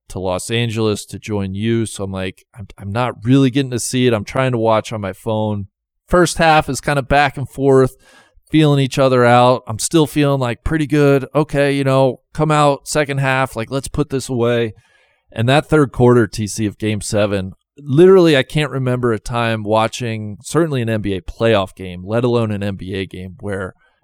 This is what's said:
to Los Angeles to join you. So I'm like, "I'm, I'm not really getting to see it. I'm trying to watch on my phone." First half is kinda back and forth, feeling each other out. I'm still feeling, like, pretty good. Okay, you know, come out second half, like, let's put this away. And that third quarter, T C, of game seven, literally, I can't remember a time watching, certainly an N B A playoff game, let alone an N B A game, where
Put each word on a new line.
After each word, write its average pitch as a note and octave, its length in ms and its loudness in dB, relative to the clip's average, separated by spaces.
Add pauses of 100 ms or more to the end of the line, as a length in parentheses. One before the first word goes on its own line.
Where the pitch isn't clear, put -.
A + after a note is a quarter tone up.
to - 100 -12
Los F#2 320 -4
Angeles A2+ 560 -2
to G2 140 -14
join G2 340 -6
you. A2+ 320 -2
So - 160 -10
I'm F#2+ 80 -8
like, F#2+ 340 -8 (140)
"I'm, G2 80 -16 (120)
I'm G2 120 -10
not A2+ 340 -6
really C3 260 4
getting C3 200 -4
to B2 80 -6
see B2+ 300 0
it. A#2 60 2
I'm G#2 100 -2
trying C3 280 -2
to A#2+ 60 -2
watch A2 340 0
on G#2+ 80 -8
my F#2+ 120 -8
phone." G#2+ 540 -4 (420)
First F3 300 2
half D#3 300 4
is C3+ 120 -6
kinda C#3 220 -2
back C#3+ 340 2
and C3 120 -8
forth, C3+ 460 2 (560)
feeling D3 300 4
each C3+ 180 -2
other B2+ 260 4
out. B2 440 4
I'm A2 100 -6
still D#3 280 2
feeling, C#3+ 340 0
like, A#2+ 240 -6
pretty D#3 240 -2
good. C#3 460 4
Okay, C#3+ 420 0
you C#3 80 -2
know, C3+ 380 0 (120)
come D3+ 160 0
out D3 380 2
second C#3+ 300 -2
half, C3 360 0
like, A2+ 160 -8
let's C3+ 180 -4
put C#3+ 220 -4
this C3+ 180 -6
away. A#2 440 0 (580)
And A#2 180 -2
that C#3+ 180 2
third D3+ 260 2
quarter, B2 340 4
T G#2+ 220 -6
C, A2 180 -4
of G2+ 120 -6
game G#2+ 220 -4
seven, G2+ 520 -2 (260)
literally, E3 580 6
I C3 60 2
can't D3+ 300 -4
remember B2+ 400 -2
a G#2+ 80 -2
time A#2 420 -4
watching, A2 800 -4
certainly D3 400 -2
an A2+ 60 -4
N A2 140 -2
B F#2+ 120 -2
A F2+ 60 -6
playoff G#2 540 0
game, F2+ 300 -14
let A2+ 200 -2
alone A#2+ 260 0
an G2+ 140 -6
N G2+ 120 -6
B F#2 180 -10
A F#2+ 120 -4
game, F#2 340 -14
where G2 340 -8 (300)